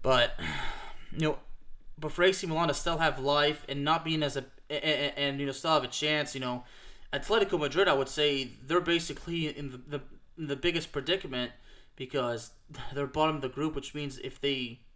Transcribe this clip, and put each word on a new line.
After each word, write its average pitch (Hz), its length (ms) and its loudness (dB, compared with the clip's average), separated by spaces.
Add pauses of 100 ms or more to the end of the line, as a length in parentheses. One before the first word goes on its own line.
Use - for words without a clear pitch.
But, 123 360 4 (360)
<sighs> - 380 -8
you 127 80 -4
know, 156 180 0 (600)
but 151 140 -6
for 175 120 4
A 190 80 8
C 185 140 -2
Milan 160 220 2
to 139 60 2
still 165 240 0
have 143 220 2
life 147 500 2
and 143 120 -2
not 156 220 2
being 156 180 0
as 139 140 0
a, 131 80 -2 (240)
a, 147 80 -4
a, 147 420 0
and, 139 220 0
you 143 60 0
know, 139 60 -2
still 160 200 2
have 143 120 6
a 123 40 -6
chance, 151 460 0
you 135 80 -4
know, 123 220 -4 (500)
Atletico 196 440 2
Madrid, 151 300 4
I 151 60 6
would 135 160 2
say, 139 400 2 (160)
they're 170 160 4
basically 170 640 0 (100)
in 143 140 -8
the, 143 280 -8
the, 135 40 -6 (340)
in 156 120 -6
the 139 80 -2
biggest 165 360 0
predicament 135 600 -2 (440)
because 123 540 -2 (420)
they're 143 140 -2
bottom 156 300 4
of 143 40 -4
the 131 80 -2
group, 151 260 -2
which 139 200 -8
means 143 240 -6
if - 240 -10
they 131 380 -2 (160)